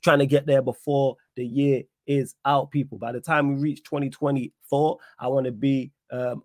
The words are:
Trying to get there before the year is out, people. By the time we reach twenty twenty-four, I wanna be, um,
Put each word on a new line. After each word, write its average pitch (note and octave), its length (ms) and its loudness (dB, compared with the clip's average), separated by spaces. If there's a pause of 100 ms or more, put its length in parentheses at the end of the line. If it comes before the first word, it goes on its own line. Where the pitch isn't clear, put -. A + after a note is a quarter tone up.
Trying D3 180 6
to C#3 60 4
get C#3 200 2
there C3+ 160 4
before C3+ 560 -2 (180)
the B2 80 -6
year C3+ 380 0 (240)
is C#3 280 -2 (120)
out, C#3 240 2
people. C#3 260 -4
By A#2 160 -8
the B2 80 -8
time C#3+ 340 0
we C#3 60 -4
reach D3 220 -4
twenty C#3+ 260 -4
twenty-four, C#3 880 -2 (220)
I B2+ 100 -6
wanna C3 240 0
be, C3+ 400 -2 (180)
um, B2 340 -6